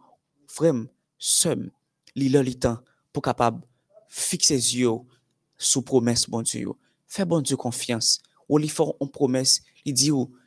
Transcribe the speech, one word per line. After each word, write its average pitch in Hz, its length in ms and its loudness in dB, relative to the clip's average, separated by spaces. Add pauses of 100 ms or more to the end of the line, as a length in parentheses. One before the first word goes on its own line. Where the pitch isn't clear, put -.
(480)
Frère, 156 260 2 (440)
seul, - 560 -2 (420)
li 135 140 2
lè 139 100 6
li 127 160 0
tan 117 220 -2 (340)
pour 143 100 -6
capable 120 460 0 (400)
fixer - 480 -2
yeux 120 460 0 (560)
sous - 240 0
promesse, 120 480 2
bon 117 120 -4
Dieu. - 280 -6 (360)
Fais - 200 -4
bon 165 160 2
Dieu 135 160 -2
confiance. - 640 -2 (260)
Ou 147 100 4
li 151 120 0
fè 151 180 0 (140)
une 139 100 -6
promesse, 131 480 2 (240)
il 143 100 -4
dit, 139 180 2
ou, 127 200 0 (160)